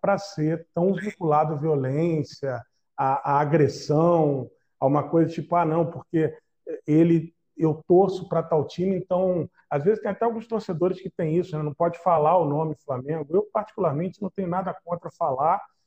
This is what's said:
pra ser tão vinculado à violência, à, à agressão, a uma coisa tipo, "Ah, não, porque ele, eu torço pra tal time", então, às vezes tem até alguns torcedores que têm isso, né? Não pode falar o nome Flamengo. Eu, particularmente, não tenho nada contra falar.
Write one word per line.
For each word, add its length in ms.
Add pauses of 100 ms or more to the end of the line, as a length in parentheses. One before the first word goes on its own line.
pra 160
ser 560
tão 200
vinculado 600
à 40
violência, 1040 (340)
à, 380
à 60
agressão, 1120 (300)
a 60
uma 220
coisa 240
tipo, 240
"Ah, 100
não, 200
porque 480 (520)
ele, 480 (240)
eu 300
torço 420
pra 140
tal 220
time", 300
então, 540 (200)
às 140
vezes 180
tem 100
até 140
alguns 220
torcedores 540
que 80
têm 280
isso, 200
né? 60
Não 100
pode 260
falar 380
o 80
nome 300 (100)
Flamengo. 500
Eu, 160
particularmente, 680
não 80
tenho 180
nada 280 (100)
contra 260
falar. 500 (260)